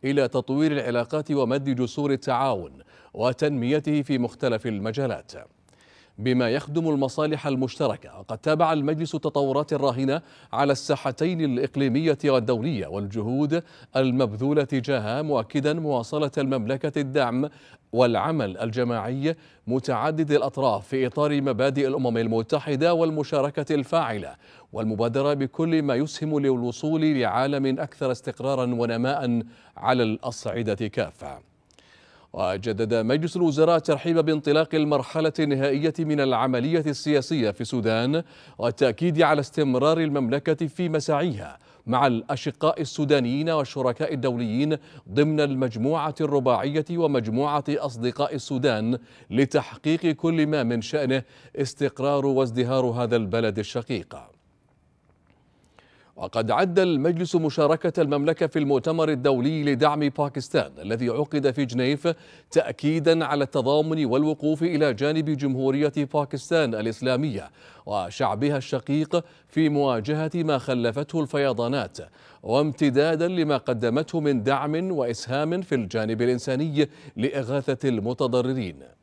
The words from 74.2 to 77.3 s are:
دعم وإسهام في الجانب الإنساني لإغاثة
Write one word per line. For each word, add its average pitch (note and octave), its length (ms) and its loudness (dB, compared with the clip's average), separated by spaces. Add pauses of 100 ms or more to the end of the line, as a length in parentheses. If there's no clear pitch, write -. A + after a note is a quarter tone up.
دعم D3 480 0
وإسهام C#3+ 680 -4
في E3 140 -4
الجانب A2 460 -2
الإنساني C3+ 680 0 (260)
لإغاثة C3 720 -2